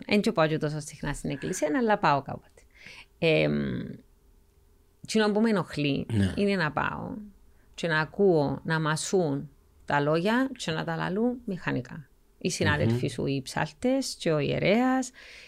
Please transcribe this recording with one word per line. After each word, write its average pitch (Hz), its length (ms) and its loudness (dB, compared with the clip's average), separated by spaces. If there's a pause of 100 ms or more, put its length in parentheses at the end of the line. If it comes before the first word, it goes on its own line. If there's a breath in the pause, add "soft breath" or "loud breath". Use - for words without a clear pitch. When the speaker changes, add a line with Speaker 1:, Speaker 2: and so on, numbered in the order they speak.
Speaker 1:
Εν 208 160 2
και 220 100 2
πάω 160 160 4
και 151 100 0
τόσο 151 220 -2
συχνά 147 340 -8
στην 139 160 -6
εκκλησία, 165 400 -4 (100)
αλλά 220 180 4
πάω 143 240 2
κάποτε. - 400 -12 (580 loud breath)
Εμ, 147 640 2 (1300)
τσινό 214 240 2
που 208 100 2
με 233 80 4
ενοχλεί 147 640 0
Speaker 2:
Ναι. 98 220 2
Speaker 1:
είναι 202 200 2
να 160 160 0
πάω - 420 -4 (600)
και 175 120 -6
να 156 120 2
ακούω 156 640 2
να 160 160 0
μασούν 151 720 0 (360)
τα 143 140 2
λόγια 190 580 2
και - 140 -6
να 160 120 -4
τα 165 120 -4
λαλούν 202 500 -2
μηχανικά. 147 600 -6 (300)
Οι - 120 -4
συνάδελφοι 147 560 0
Speaker 2:
Μμμ. 143 80 -2
Speaker 1:
σου, 151 120 -4
οι 139 160 -2
ψάλτες - 800 -4
και 170 120 0
ο 151 80 2
ιερέας. 208 720 2 (360 loud breath)